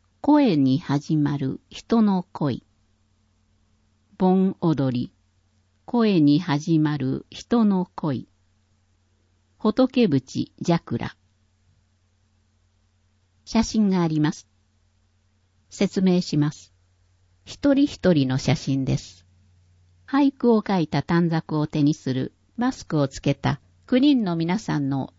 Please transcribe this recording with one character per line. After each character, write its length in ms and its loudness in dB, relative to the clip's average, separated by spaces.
声 360 4
に 220 2
始 380 -2
ま 220 -2
る 220 -6
人 320 -2
の 300 0
恋。 320 -4
盆 420 2
踊 400 0
り、 120 -10
声 360 2
に 200 4
始 380 -2
ま 200 0
る 320 -6
人 340 0
の 300 0
恋。 340 -6
仏 500 2
淵 520 -2
ジ 120 0
ャ 60 2
ク 200 -8
ラ。 180 -10
写 180 0
真 280 0
が 120 2
あ 60 0
り 120 -2
ま 120 2
す。 160 -20
説 320 -2
明 180 4
し 160 -4
ま 160 2
す。 200 -20
一 300 0
人 120 4
一 260 0
人 160 2
の 100 -2
写 160 0
真 300 -4
で 140 -2
す。 280 -18
俳 300 2
句 160 2
を 140 2
書 120 0
い 100 -2
た 140 -2
短 280 0
冊 260 -4
を 100 0
手 160 -2
に 120 2
す 180 -6
る、 200 -6
マ 140 -2
ス 160 -14
ク 140 -2
を 80 0
つ 120 -14
け 140 -2
た 260 -4
九 120 0
人 260 2
の 120 -4
皆 220 -2
さ 200 -4
ん 100 -2
の 300 -4